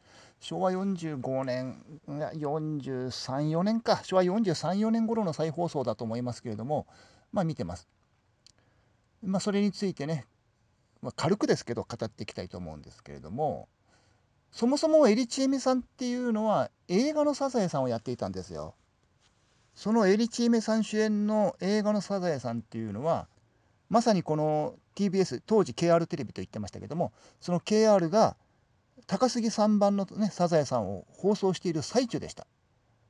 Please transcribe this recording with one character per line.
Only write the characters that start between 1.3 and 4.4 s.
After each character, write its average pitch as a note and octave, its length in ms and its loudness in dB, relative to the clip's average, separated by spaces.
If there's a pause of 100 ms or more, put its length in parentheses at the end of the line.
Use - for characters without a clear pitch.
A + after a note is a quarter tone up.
年、 B2+ 380 -6 (240)
い D3 60 -12
や、 C#3+ 220 -6
四 D#3 440 -4
十 B2+ 320 -6
三、 C#3 380 -4
四 D#3+ 160 0
年 A3+ 160 0
か。 A3 240 0
昭 - 120 -2
和 F#3 60 6
四 F#3 220 2